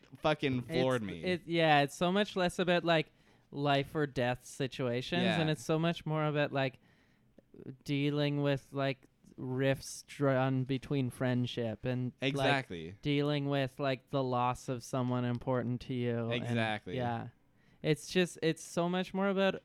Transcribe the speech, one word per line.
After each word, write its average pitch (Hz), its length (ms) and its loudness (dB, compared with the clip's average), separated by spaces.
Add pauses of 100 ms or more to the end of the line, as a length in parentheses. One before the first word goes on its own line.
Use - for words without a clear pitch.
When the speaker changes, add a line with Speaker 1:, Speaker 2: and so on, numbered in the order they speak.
(240)
Speaker 1:
fucking 139 400 0
floored 127 400 0
Speaker 2:
It's, 98 80 -6
Speaker 1:
me. 85 120 -8
Speaker 2:
it, 180 220 -2
yeah, 160 360 4
it's 139 140 -2
so 175 160 0
much 202 240 0
less 180 220 0
about, 175 260 2
like, 165 280 2 (400)
life 139 420 0
or 151 140 0
death 123 340 0
situations, 127 800 -2
Speaker 1:
Yeah. 113 180 2
Speaker 2:
and 156 120 2
it's 151 120 -4
so 160 140 0
much 165 260 0
more 156 220 0
about, 147 260 0
like, 135 280 -2 (1040)
dealing 143 580 2
with, 143 300 0
like, 135 360 -2 (300)
rifts 135 680 -2
drawn 131 560 2
between 131 460 -2
friendship 123 760 0
and, 127 260 -2 (100)
like, 135 100 0
Speaker 1:
Exactly. 127 680 0
Speaker 2:
dealing 143 480 0
with, 139 300 -2
like, 135 320 -2
the 139 120 0
loss 123 460 0
of 123 140 -4
someone 123 420 0
important 123 560 -2
to - 120 -8
you. 120 380 0
And, 120 120 -2
Speaker 1:
Exactly. 113 540 -2
Speaker 2:
yeah. 117 300 -4 (540)
It's 151 260 0
just, 180 340 0
it's 160 220 0
so 170 240 -2
much 180 260 -2
more 190 140 0
about 190 380 2